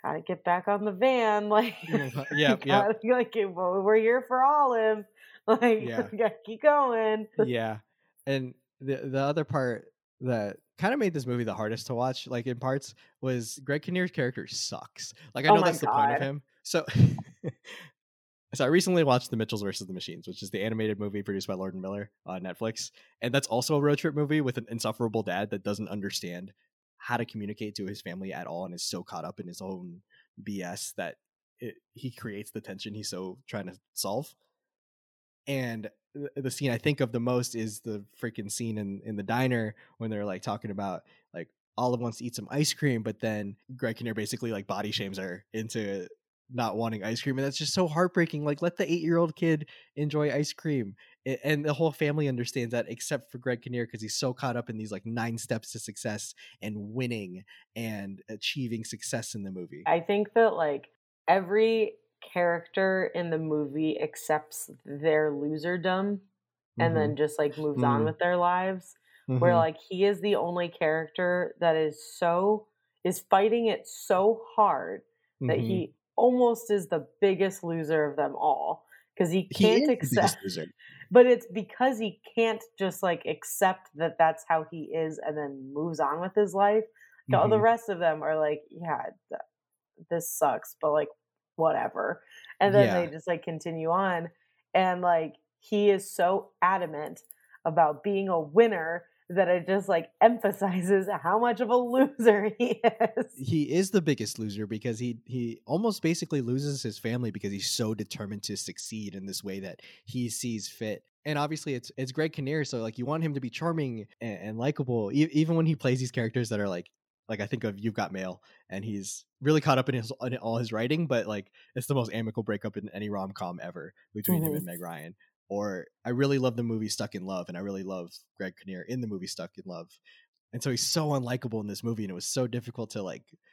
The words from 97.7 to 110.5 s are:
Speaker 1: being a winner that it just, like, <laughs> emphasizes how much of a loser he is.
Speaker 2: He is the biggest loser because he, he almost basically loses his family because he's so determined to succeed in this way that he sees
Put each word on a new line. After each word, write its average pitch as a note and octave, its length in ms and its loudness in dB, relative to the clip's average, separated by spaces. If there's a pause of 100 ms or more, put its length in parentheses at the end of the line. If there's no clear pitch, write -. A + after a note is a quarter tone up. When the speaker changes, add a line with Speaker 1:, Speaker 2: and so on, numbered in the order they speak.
Speaker 1:
being G3 260 0
a F3 100 2
winner E3+ 680 4 (220)
that F3+ 200 2
it F3+ 180 2
just, F#3+ 220 2
like, E3+ 260 2
<laughs> - 60 2
emphasizes G3 840 4 (160)
how F#3 160 2
much A#3+ 220 0
of A3 80 -2
a B3 80 4
loser A#3+ 840 4
he A#3+ 240 0
is. A#3 540 0
Speaker 2:
He C#3 360 0
is F#3 180 2
the G3 100 4
biggest C#3 380 -2
loser G#2+ 260 -4
because A2 320 -4
he, A#2+ 280 -6
he A#2+ 400 -6
almost F#3+ 360 -2
basically D#3+ 380 0
loses C3+ 420 -2
his A2 160 -6
family A#2 340 -2
because G2 200 -6
he's G2 180 -4
so A2 240 0
determined G#2 500 -8
to G#2 120 -6
succeed - 580 -10
in G2 120 -10
this F#2+ 180 -8
way F#2+ 160 -6
that F#2+ 220 -12 (240)
he B2 240 -4
sees A2+ 400 -6